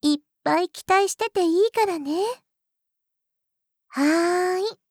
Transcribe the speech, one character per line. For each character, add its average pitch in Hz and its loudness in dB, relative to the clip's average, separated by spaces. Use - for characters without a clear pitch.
い 294 2
っ 294 -10
ぱ 302 0
い 359 -2
期 - -18
待 381 2
し - -6
て 453 -4
て 370 0
い 349 2
い 440 -2
か 440 2
ら 359 -4
ね。 302 -4
は - -6
ー 349 0
い。 415 -6